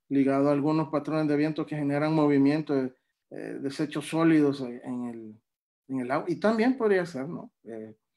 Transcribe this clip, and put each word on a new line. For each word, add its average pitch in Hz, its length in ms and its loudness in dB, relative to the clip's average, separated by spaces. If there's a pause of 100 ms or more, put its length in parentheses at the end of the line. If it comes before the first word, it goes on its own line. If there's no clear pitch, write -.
ligado 139 400 2
a 147 40 4
algunos 151 360 0
patrones 151 380 -2
de 147 100 2
viento 151 280 0
que 151 100 -8
generan 147 380 0
movimiento 147 600 4
de, 131 200 0 (360)
eh, 110 320 -12
desechos 147 460 -6
sólidos 156 540 4
en 123 440 -8
el, 113 360 -12 (460)
en 131 120 -4
el 123 120 -4
agua. 202 180 -2
Y 160 80 -4
también 226 400 2
podría 202 280 2
ser, 135 220 -8
¿no? - 240 -12 (120)
Eh, 110 320 -14 (220)